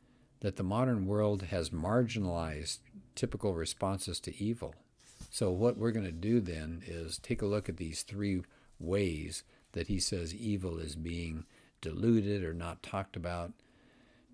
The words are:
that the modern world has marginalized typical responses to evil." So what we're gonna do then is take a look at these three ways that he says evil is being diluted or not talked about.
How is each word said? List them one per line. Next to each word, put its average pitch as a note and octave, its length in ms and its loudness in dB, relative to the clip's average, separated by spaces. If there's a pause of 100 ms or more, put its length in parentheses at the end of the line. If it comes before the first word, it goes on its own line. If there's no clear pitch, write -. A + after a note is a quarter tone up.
(420)
that G2 140 0
the - 80 -4
modern G#2+ 420 2
world G#2 380 4
has E2+ 260 0
marginalized E2+ 1080 2 (360)
typical G#2+ 380 0
responses F2 680 -2
to - 200 -8
evil." A2 320 -2 (560)
So G2 220 2
what A2+ 260 4
we're A2+ 140 2
gonna G#2 200 0
do G2+ 280 4
then E2 460 -4
is E2 320 -6
take - 240 -2
a G#2+ 60 2
look G#2 200 2
at E2+ 100 -4
these E2 260 -4
three G2 380 0 (380)
ways E2 640 0 (300)
that E2+ 140 -4
he F#2+ 120 2
says E2+ 340 -2
evil F#2+ 460 -2
is D#2 160 -6
being E2 500 -4 (360)
diluted G2+ 600 4
or E2 100 -2
not E2+ 280 -6
talked - 340 -4
about. F2 380 -4 (800)